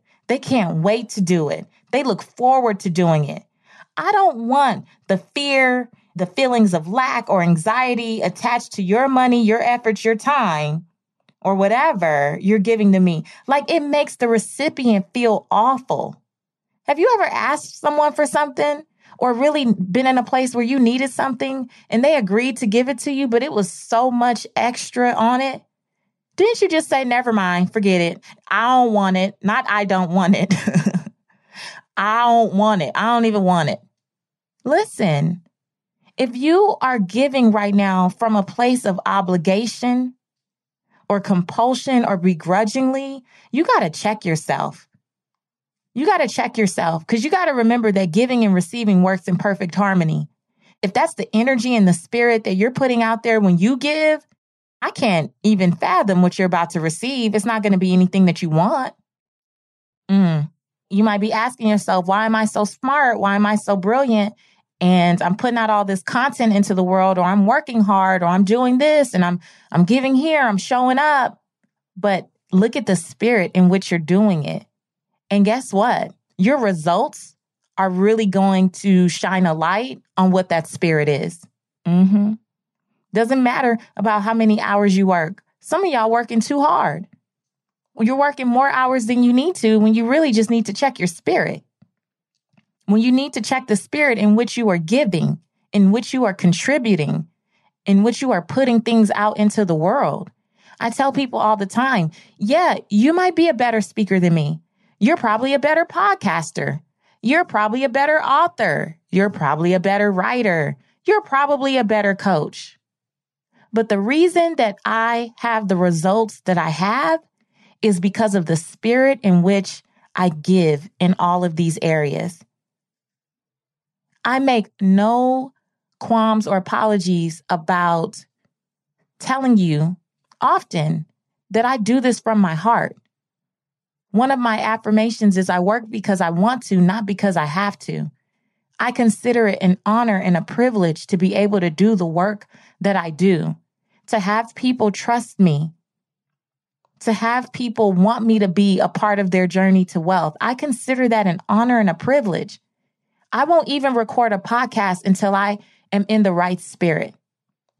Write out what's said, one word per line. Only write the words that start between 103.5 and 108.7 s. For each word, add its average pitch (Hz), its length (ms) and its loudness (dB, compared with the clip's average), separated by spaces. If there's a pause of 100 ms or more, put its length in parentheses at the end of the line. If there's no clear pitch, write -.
better 233 260 0
speaker 196 400 -2
than 175 140 2
me. 156 260 -2 (400)
You're 285 180 2
probably 233 360 -2
a 285 60 2
better 311 260 2
podcaster. 170 960 -2 (400)
You're 311 240 2
probably 233 400 -2
a 277 40 -2
better 285 320 0
author. 214 760 -2 (120)